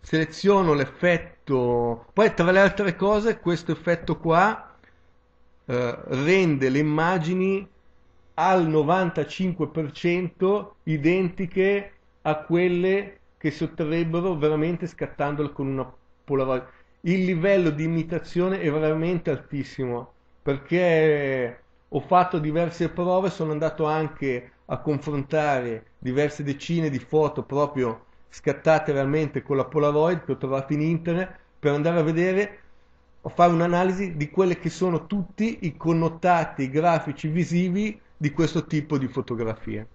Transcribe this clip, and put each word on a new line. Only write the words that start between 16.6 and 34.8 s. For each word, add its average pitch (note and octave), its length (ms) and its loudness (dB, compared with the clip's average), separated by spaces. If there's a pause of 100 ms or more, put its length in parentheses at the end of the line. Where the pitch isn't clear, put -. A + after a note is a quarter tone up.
Il F#3 240 2
livello F3+ 460 2
di D3 140 -4
imitazione E3 760 -2
è E3 100 0
veramente D#3+ 600 0
altissimo, B2+ 840 -6 (300)
perché C#3+ 1200 2 (260)
ho C#3+ 120 -2
fatto F3+ 380 4
diverse D#3+ 500 -2
prove, F3+ 420 0
sono D#3+ 220 -4
andato D3+ 340 -2
anche D3 680 -2 (140)
a - 120 -6
confrontare C#3+ 1080 -2 (120)
diverse C#3+ 440 -2
decine D#3 460 -2
di C3+ 100 -4
foto D3 440 0
proprio C3+ 640 -2 (260)
scattate D3+ 600 0
realmente C#3 500 0
con C#3 140 -2
la C3 80 2
Polaroid D3+ 600 0
che C#3 80 -4
ho C3 40 -2
trovato C3+ 380 -4
in D3 80 0
internet, E3+ 520 -2 (240)
per D3 140 0
andare D#3+ 260 2
a D#3+ 40 2
vedere, F#3 560 0 (640)
a - 80 -8
fare F3 220 6
un'analisi F3 640 2
di D3 100 -2
quelle F3+ 300 2
che E3 100 -4
sono E3 380 -2